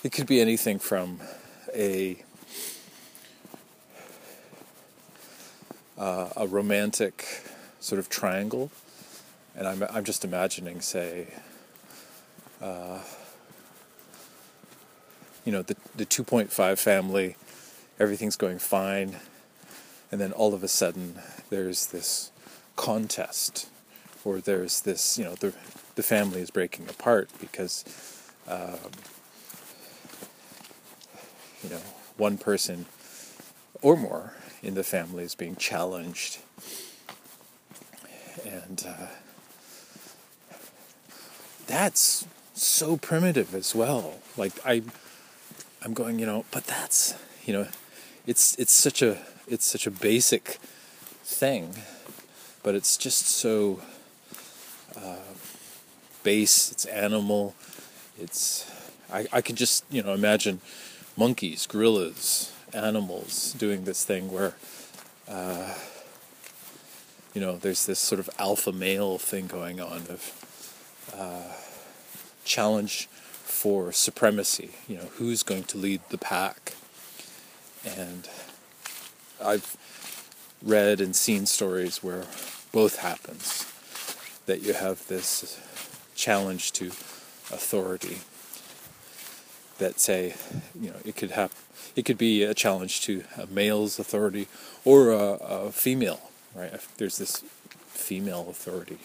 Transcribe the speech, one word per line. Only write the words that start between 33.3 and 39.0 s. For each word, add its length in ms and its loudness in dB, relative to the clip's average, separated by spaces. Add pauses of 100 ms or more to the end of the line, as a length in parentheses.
or 140 10
more 380 -4 (280)
in 140 -6
the 80 0
family 400 -2
is 120 -8
being 200 -8
challenged. 840 -4 (2000)
And, 420 -10
uh, 200 -12 (2500)